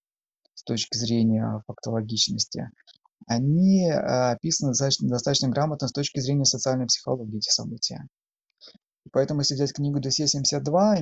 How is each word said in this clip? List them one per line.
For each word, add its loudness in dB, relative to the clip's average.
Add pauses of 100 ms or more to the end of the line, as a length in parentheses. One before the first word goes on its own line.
(540)
с -20
точки -4
зрения 2
фактологичности, -4 (580)
они, 4
э, 2 (380)
описаны -2
достаточно, 0
достаточно 0
грамотно -2
с -8
точки -4
зрения 0
социальной 0
психологии, -4
эти -2
события. -4 (1000)
И -20
поэтому, 0
если 0
взять 0
книгу -2
«Досье 0
семьдесят 0
два», 4